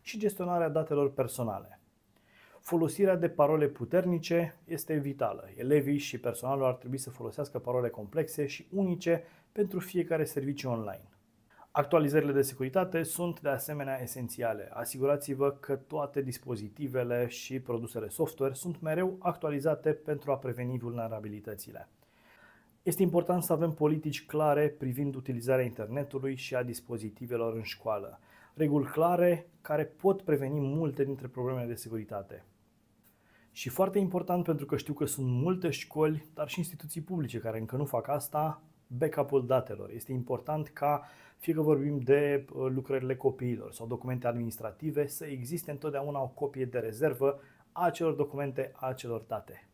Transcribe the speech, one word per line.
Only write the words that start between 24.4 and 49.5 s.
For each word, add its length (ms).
privind 460
utilizarea 500
internetului 720
și 180
a 80
dispozitivelor 920
în 80
școală. 580
Reguli 320
clare 600
care 240
pot 380
preveni 380
multe 440
dintre 220
problemele 400
de 80
securitate. 720
Și 160
foarte 300
important, 460
pentru 220
că 100
știu 180
că 100
sunt 220
multe 440
școli, 640
dar 140
și 100
instituții 420
publice 380
care 200
încă 180
nu 80
fac 240
asta, 540
backup-ul 600
datelor. 440
Este 220
important 560
ca, 360
fie 160
că 60
vorbim 380
de, 540
uh, 220
lucrările 420
copiilor 560
sau 140
documente 400
administrative, 800
să 180
existe 460
întotdeauna 520
o 60
copie 360
de 140
rezervă 640
a 120
acelor 280
documente, 600
a 120
acelor 340
date. 540